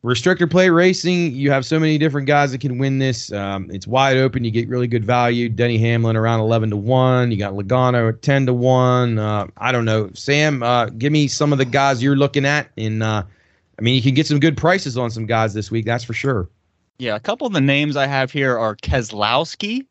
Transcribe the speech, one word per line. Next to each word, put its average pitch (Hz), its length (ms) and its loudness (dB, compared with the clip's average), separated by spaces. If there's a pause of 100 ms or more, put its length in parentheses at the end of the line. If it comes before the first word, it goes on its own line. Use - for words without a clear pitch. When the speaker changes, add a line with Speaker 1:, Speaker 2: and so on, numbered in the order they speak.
Speaker 1:
restrictor 156 440 2
plate 185 200 4
racing, 175 640 2
you 139 160 0
have 135 140 2
so 156 140 0
many 156 180 2
different 143 300 0
guys 143 240 2
that 127 100 -8
can 127 160 -4
win 135 220 0
this. 131 340 -2
Um, 98 380 -6
it's 95 160 -10
wide 131 280 4
open. 131 300 0
You 113 60 -2
get 117 180 -2
really 123 180 -2
good 117 160 -2
value. 120 460 0
Denny 117 280 0
Hamlin 113 380 2
around 113 240 0
eleven 110 300 0
to 104 80 -4
one. 127 540 2
You 104 60 -2
got 98 160 -4
Logano 120 560 0
at 110 120 -6
ten 139 240 2
to 127 80 0
one. 123 640 2
Uh, 107 300 -4 (100)
I 120 160 -2
don't 117 120 0
know. 110 280 0
Sam, 143 500 0
uh, 120 220 2
give 127 260 -4
me 151 160 2
some 147 240 0
of 139 60 2
the 135 80 2
guys 135 360 0
you're 139 140 2
looking 139 300 0
at. 143 320 -2
And, 110 260 -4
uh, 110 200 -2 (540)
I - 40 -8
mean, 120 140 2
you 123 60 2
can 131 120 2
get 151 140 2
some 147 120 0
good 151 160 2
prices 160 420 -2
on 120 140 -4
some 113 140 -8
guys 110 280 0
this 107 180 -6
week, 113 140 -4
that's 117 200 -4
for 120 80 -10
sure. 117 340 -4 (520)
Speaker 2:
Yeah, 117 160 -4
a 107 40 -6
couple 233 260 -4
of 220 80 -4
the 156 80 0
names 139 340 2
I 139 120 0
have 135 240 -2
here 135 260 0
are 110 180 -2
Keselowski, 131 1160 -2